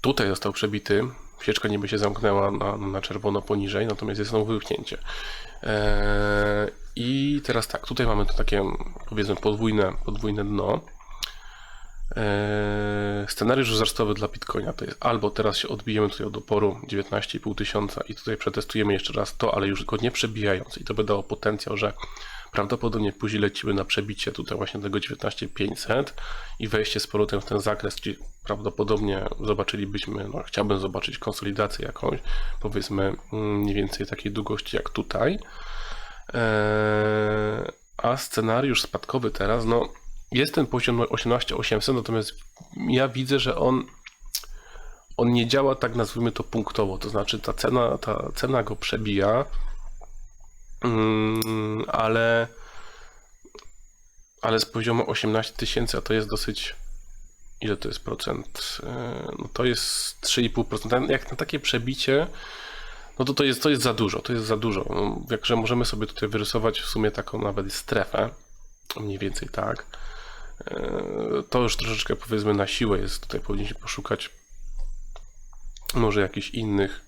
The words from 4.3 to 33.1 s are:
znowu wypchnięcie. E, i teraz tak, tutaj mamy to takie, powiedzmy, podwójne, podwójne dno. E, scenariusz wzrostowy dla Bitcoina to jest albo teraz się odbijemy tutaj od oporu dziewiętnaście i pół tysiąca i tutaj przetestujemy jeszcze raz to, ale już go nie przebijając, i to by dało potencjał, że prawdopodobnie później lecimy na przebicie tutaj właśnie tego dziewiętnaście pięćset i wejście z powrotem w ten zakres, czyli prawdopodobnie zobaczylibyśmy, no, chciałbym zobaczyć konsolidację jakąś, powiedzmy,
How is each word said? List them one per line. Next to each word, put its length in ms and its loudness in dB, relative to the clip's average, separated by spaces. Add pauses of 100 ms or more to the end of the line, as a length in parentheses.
znowu 140 4
wypchnięcie. 520 -2 (680)
E, 1080 4 (240)
i 500 0
teraz 220 0
tak, 200 -6
tutaj 200 2
mamy 180 6
to 80 4
takie, 300 4 (460)
powiedzmy, 260 0
podwójne, 580 2 (120)
podwójne 380 0
dno. 380 0 (1300)
E, 1120 0
scenariusz 440 2
wzrostowy 420 2
dla 140 -2
Bitcoina 460 -4
to 120 -6
jest 200 -8
albo 240 2
teraz 280 2
się 100 -2
odbijemy 420 2
tutaj 180 -4
od 100 -6
oporu 500 2
dziewiętnaście 500 -2
i 40 -6
pół 140 -4
tysiąca 460 -2
i 140 -8
tutaj 220 -4
przetestujemy 560 0
jeszcze 200 -2
raz 240 -2
to, 180 2
ale 120 2
już 180 -2
go 120 -2
nie 140 2
przebijając, 680 0
i 60 -10
to 100 -4
by 100 2
dało 200 2
potencjał, 540 -2
że 160 0 (580)
prawdopodobnie 640 2
później 280 0
lecimy 320 2
na 120 2
przebicie 460 -2
tutaj 260 -6
właśnie 240 -4
tego 180 0
dziewiętnaście 480 -4
pięćset 680 0 (460)
i 80 -4
wejście 320 2
z 80 -4
powrotem 340 2
w 40 -14
ten 140 0
zakres, 360 0
czyli 220 -6 (260)
prawdopodobnie 840 0 (160)
zobaczylibyśmy, 920 -2
no, 100 -6
chciałbym 360 2
zobaczyć 380 -4
konsolidację 680 -2
jakąś, 340 -2 (400)
powiedzmy, 560 0 (180)